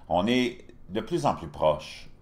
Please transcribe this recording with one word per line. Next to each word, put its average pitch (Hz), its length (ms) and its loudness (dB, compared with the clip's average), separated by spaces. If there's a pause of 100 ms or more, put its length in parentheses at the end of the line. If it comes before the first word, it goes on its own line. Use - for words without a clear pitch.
On 90 200 4
est 123 320 2 (300)
de 101 120 -2
plus 151 240 -2
en 110 100 4
plus 82 120 -10
proche - 640 0 (120)